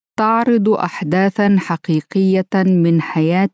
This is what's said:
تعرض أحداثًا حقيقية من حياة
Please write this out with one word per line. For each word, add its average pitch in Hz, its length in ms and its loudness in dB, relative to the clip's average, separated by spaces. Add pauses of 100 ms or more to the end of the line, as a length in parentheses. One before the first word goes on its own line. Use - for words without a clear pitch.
(180)
تعرض 226 520 0
أحداثًا 190 920 0
حقيقية 185 960 -2
من 175 460 2
حياة 170 520 0